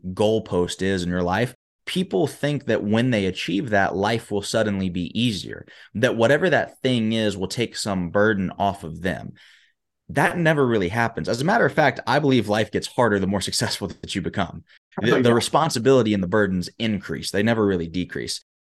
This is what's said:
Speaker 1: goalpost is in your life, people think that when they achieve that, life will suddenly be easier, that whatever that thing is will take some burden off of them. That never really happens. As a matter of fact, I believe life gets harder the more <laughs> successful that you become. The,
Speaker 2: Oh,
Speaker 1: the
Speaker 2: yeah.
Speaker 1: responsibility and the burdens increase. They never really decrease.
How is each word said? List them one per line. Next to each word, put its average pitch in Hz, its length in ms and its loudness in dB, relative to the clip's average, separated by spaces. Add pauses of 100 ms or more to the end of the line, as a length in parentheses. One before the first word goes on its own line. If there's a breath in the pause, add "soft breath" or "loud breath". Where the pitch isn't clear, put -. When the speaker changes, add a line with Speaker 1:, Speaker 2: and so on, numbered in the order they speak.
(140)
Speaker 1:
goalpost 104 680 0
is 95 220 0
in 87 80 -4
your 90 120 -2
life, 98 320 -2 (300)
people 175 420 -2
think 143 400 -4
that 110 160 0
when 113 280 2
they 101 160 2
achieve 131 440 -4
that, 98 240 2
life 110 360 -2
will 101 100 -2
suddenly 101 480 -2
be 87 320 -6
easier, 101 460 -4 (280 loud breath)
that 113 220 0
whatever 139 320 4
that 123 320 0
thing 117 320 0
is 110 240 0
will 92 120 -4
take - 280 -4
some 95 320 -4
burden 101 500 2
off 95 260 -2
of 82 180 -12
them. 85 320 -6 (760 soft breath)
That 165 280 0
never 156 260 2
really 107 240 2
happens. 113 400 -2
As 117 120 -2
a 139 40 -2
matter 202 220 2
of 127 80 -2
fact, 143 320 2
I 135 140 2
believe 127 280 2
life 104 220 0
gets 90 160 -4
harder 110 320 2
the 95 80 0
more 98 140 0
<laughs> - 20 -4
successful 101 460 -4
that - 260 -12
you 92 80 -2
become. - 400 -6 (400 soft breath)
The, 127 140 4
Speaker 2:
Oh, 127 40 4
Speaker 1:
the 120 80 4
Speaker 2:
yeah. 117 60 6
Speaker 1:
responsibility 123 800 4
and 95 80 2
the 87 60 -2
burdens 95 500 2
increase. 95 540 -4
They 101 100 0
never 110 240 2
really 87 220 0
decrease. 80 540 -6 (300)